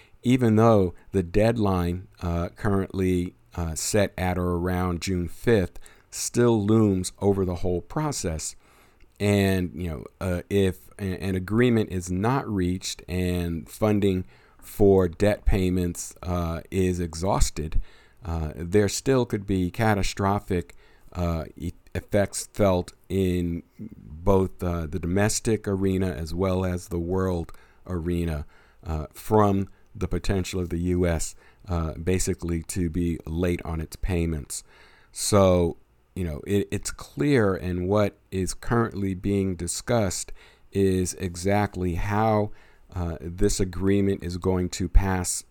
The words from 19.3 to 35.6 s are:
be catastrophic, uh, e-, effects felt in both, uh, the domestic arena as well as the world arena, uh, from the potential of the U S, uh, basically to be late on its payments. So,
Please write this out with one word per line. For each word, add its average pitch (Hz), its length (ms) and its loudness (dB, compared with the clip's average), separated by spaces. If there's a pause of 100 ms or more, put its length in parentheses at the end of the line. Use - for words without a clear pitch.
be 92 240 0
catastrophic, 101 1040 0 (400)
uh, 85 300 -2 (120)
e-, 87 160 -8 (220)
effects - 580 -2
felt 92 400 2 (160)
in 90 540 0 (160)
both, 95 840 0
uh, 85 240 -2
the 76 120 -6
domestic 101 680 0
arena 95 440 0
as 82 240 -6
well 92 300 0
as 90 240 -4
the 90 100 -4
world 90 540 -2 (340)
arena, 85 580 -2 (420)
uh, 78 260 -4
from 101 560 2 (260)
the 95 140 -4
potential 92 520 -2
of 87 80 -4
the 85 100 -4
U 90 280 2
S, 82 280 -2 (320)
uh, 82 280 -2
basically 87 720 -2
to 87 260 -2
be 85 340 -2
late 87 400 0
on 80 160 -4
its - 160 -10
payments. 82 680 -2 (500)
So, 90 640 4 (360)